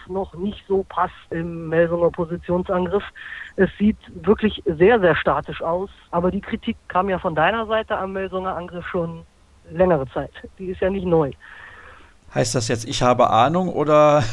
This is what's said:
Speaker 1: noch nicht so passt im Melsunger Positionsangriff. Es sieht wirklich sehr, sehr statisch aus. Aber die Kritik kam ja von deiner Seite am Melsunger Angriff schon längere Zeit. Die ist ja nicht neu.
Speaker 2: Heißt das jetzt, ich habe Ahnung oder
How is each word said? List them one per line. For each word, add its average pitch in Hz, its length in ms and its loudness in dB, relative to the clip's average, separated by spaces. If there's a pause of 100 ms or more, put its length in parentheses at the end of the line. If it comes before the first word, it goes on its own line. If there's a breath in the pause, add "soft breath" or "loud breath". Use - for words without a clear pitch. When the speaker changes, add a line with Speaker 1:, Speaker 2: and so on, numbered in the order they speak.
Speaker 1:
noch 185 280 -6
nicht 196 320 -8
so 196 200 0
passt 180 260 -4 (180)
im 165 380 -6
Melsunger 170 400 2
Positionsangriff. 175 920 -2 (540 loud breath)
Es 190 200 4
sieht 208 200 2 (160)
wirklich 190 520 0
sehr, 190 340 4
sehr 170 160 4
statisch 151 460 -2
aus. 180 280 -4 (220)
Aber 175 200 0
die 196 100 -4
Kritik - 360 -6 (100)
kam 185 220 -2
ja 180 100 -2
von 170 160 -4
deiner 202 300 2
Seite 220 320 -2
am 190 160 -6
Melsunger 185 420 -6
Angriff 175 320 -10
schon 165 360 -6 (460)
längere 165 380 2
Zeit. 139 240 -8 (260)
Die 190 100 -10
ist 185 140 -8
ja 190 80 2
nicht 190 160 -2
neu. 160 260 2 (1000 loud breath)
Speaker 2:
Heißt 135 220 0
das 117 120 -2
jetzt, 117 200 -4
ich 135 140 -4
habe 123 280 4
Ahnung 160 400 4
oder 151 640 4